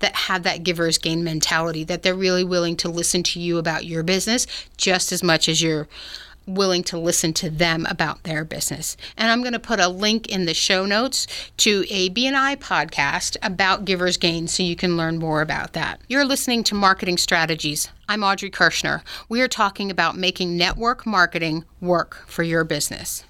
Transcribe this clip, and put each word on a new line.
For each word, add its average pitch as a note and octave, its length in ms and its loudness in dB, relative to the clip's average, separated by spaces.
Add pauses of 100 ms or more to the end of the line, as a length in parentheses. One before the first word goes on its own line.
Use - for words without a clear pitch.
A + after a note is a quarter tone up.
that - 140 -2
have F#3 280 -2
that E3+ 220 -2
giver's E3 340 2
gain E3 260 0
mentality, D#3+ 600 0
that E3+ 180 -4
they're F#3 120 4
really F#3 300 2
willing E3+ 320 0
to E3+ 140 -4
listen E3+ 320 0
to F3 180 -2
you E3+ 160 0
about E3 300 -2
your E3 160 -4
business F#3+ 440 2 (300)
just F3+ 360 2
as F3+ 100 -2
much E3 260 4
as D#3+ 140 2
you're D#3 260 0 (560)
willing F#3 380 0
to E3+ 160 -4
listen E3 340 0
to D#3+ 160 -2
them E3 400 0
about - 360 -4
their D#3+ 200 -4
business. - 520 -6 (200)
And A3+ 140 2
I'm A#3+ 140 2
gonna A#3+ 160 -4
put A#3 180 -2
a F3+ 80 6
link G#3+ 400 0
in F#3+ 180 -2
the E3 100 0
show F#3+ 300 2
notes A3 440 0 (300)
to G3+ 300 4
a F#3+ 200 0
B A3+ 180 0
and C4+ 100 2
I C4+ 200 2
podcast D#3+ 880 0
about F#3+ 400 2
giver's F3+ 320 0
gain E3 320 0
so - 160 0
you E3+ 100 0
can F3 220 0
learn E3 240 0
more D#3 200 0
about D3+ 340 -4
that. - 340 -4
You're C#4 160 2
listening B3 400 0
to - 100 -2
Marketing F#3+ 420 2
Strategies. D#3+ 760 0 (180)
I'm G#3 160 0
Audrey G3 260 0
Kirschner. E3 540 0 (240)
We A#3 120 0
are C4 60 4
talking G3+ 420 0
about F3 300 0
making F#3 380 0
network A3 500 0
marketing E3 580 2 (160)
work F3 460 0
for - 160 -4
your E3 220 2
business. - 640 -4